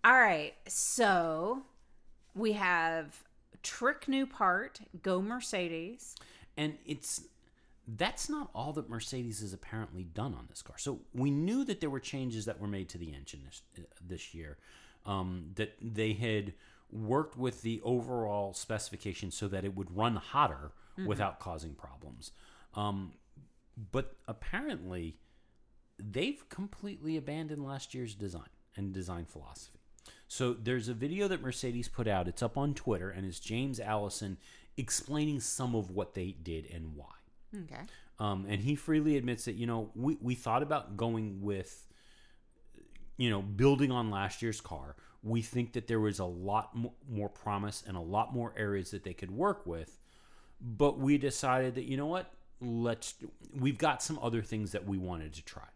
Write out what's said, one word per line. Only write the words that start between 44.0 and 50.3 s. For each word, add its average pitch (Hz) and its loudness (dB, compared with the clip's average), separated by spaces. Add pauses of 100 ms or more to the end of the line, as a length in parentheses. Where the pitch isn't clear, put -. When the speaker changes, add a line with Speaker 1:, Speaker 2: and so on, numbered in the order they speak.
Speaker 2:
last 98 -2
year's 113 -2
car. 71 -10 (300)
We 113 2
think 120 -2
that 117 -4
there 113 4
was 107 2
a 95 2
lot 92 -2
mo-, 117 -2 (160)
more 104 -2
promise 104 -2
and 95 -6
a 90 -2
lot 95 0
more 117 -2
areas 101 0
that 101 -8
they 92 -8
could 90 -8
work 180 0
with, 82 -6 (680)